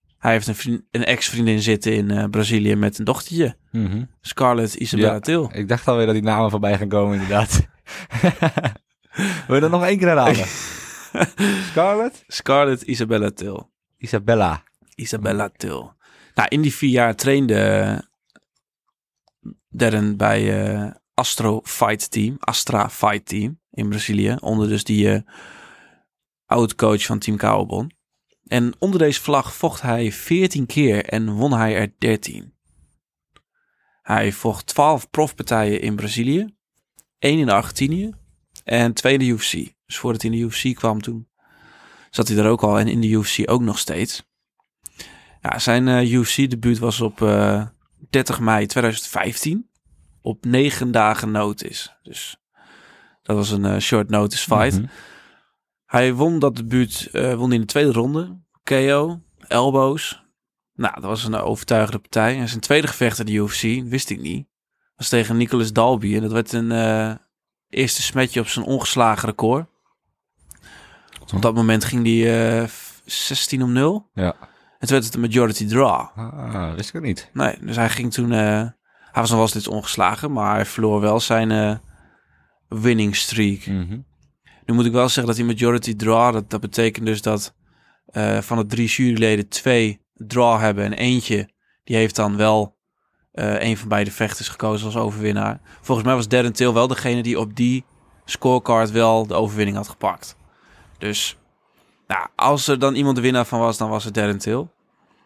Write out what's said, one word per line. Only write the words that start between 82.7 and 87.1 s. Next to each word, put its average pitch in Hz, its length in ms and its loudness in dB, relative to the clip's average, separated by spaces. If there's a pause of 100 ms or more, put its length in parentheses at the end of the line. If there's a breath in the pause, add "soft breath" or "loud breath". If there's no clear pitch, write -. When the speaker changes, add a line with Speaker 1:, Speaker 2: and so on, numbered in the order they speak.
Speaker 1:
streak. 104 500 -2
Speaker 2:
Mhm. 98 340 -6 (640 soft breath)
Speaker 1:
Nu 117 80 0
moet 120 120 4
ik 117 60 2
wel 123 160 4
zeggen 123 180 0
dat 117 100 0
die 120 100 -2
majority 117 500 0
draw, 113 380 4
dat, 107 160 -6
dat 107 120 -4
betekent 113 440 -2
dus 110 160 -2